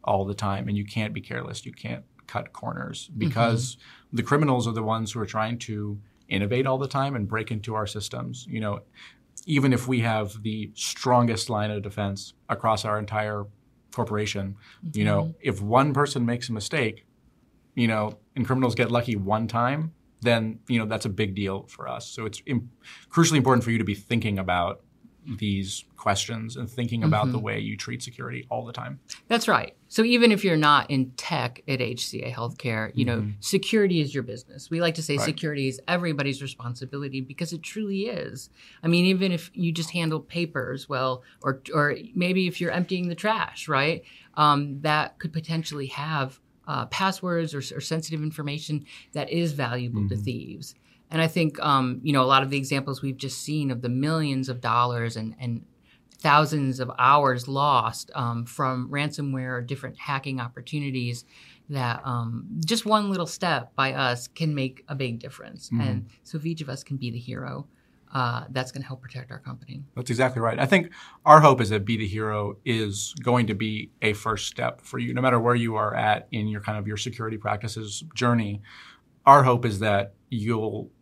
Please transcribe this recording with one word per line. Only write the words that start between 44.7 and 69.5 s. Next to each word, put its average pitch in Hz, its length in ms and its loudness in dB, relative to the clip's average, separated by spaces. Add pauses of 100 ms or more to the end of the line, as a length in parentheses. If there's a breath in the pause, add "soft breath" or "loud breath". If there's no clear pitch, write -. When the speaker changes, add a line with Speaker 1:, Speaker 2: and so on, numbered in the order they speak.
Speaker 2:
that 151 380 0
could 156 140 -6
potentially 160 540 -4
have, 143 520 -4 (300)
uh, 127 160 -2
passwords 175 680 -2
or, 143 60 -4 (180)
or 143 40 -6
sensitive 160 400 -4
information 151 640 -4 (260 loud breath)
that 143 180 -6
is 165 220 0
valuable 123 560 -2
to 113 80 -2
Speaker 1:
Mm-hmm. 104 80 -4
Speaker 2:
thieves. 117 520 -8 (340 soft breath)
And 160 120 0
I 160 60 4
think, 160 340 0
um, 127 420 2
you 151 80 0
know, 139 100 4
a 127 60 4
lot 135 160 6
of 135 60 -2
the 139 80 -2
examples 135 440 -2
we've 135 140 -4
just - 260 -8
seen 147 300 -2
of 120 100 -4
the 131 60 -4
millions 135 600 0
of 123 100 -6
dollars 120 560 2
and, 110 240 -6
and 120 260 -4 (540 soft breath)
thousands 147 600 4
of 123 180 -4
hours 131 480 6
lost, 135 680 2
um, 117 300 -2
from 127 440 -4
ransomware 139 720 -4
or - 20 -4
different 131 360 -8
hacking 135 440 -4
opportunities 120 840 -6 (460 loud breath)
that, 127 360 -4
um, 117 400 -4 (200)
just 226 200 -2
one 208 240 2
little 180 180 0
step 147 480 -2
by 135 180 2
us 123 340 0
can 156 260 -2
make 131 360 -4
a 147 60 -6
big 120 240 -4
difference. - 500 -16
Speaker 1:
Mm-hmm. 117 120 0
Speaker 2:
And 104 280 0 (140 soft breath)
so - 140 -10
if 151 80 -6
each 165 140 -4
of 143 80 -8
us 139 160 -10
can 139 140 -6
be 123 140 -4
the 120 80 -8
hero, 127 480 -8 (460 soft breath)
uh, 123 380 -2
that's 127 220 -4
gonna 139 120 -10
help - 160 -12
protect 127 300 -14
our - 80 -14
company. 127 440 -14 (120)